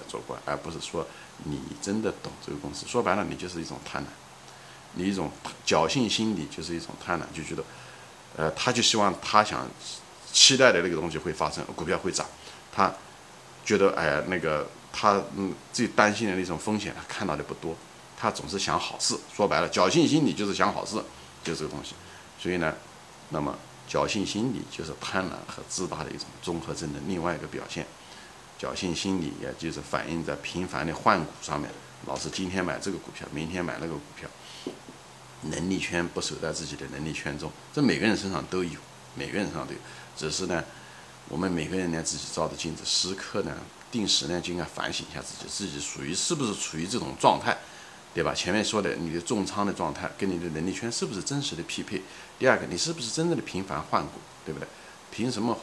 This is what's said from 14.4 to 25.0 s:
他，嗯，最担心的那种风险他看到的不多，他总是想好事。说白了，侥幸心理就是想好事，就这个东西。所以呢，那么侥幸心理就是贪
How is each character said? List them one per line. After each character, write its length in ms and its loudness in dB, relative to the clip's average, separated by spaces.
他， 260 6
嗯， 160 0
最 140 2
担 280 6
心 120 0
的 80 2
那 100 2
种 140 -2
风 200 0
险 160 -4
他 120 -10
看 180 -4
到 100 2
的 80 -2
不 120 -6
多， 200 -4
他 120 2
总 200 -2
是 100 0
想 180 2
好 220 -4
事。 180 2
说 140 4
白 140 6
了， 80 4
侥 200 6
幸 160 8
心 200 8
理 80 6
就 120 0
是 80 2
想 200 4
好 120 -2
事， 160 -2
就 140 -2
这 80 -4
个 60 -2
东 140 -6
西。 120 -10
所 140 -2
以 60 2
呢， 160 4
那 100 0
么 180 0
侥 160 4
幸 200 2
心 280 0
理 160 -4
就 140 -6
是 160 -6
贪 260 0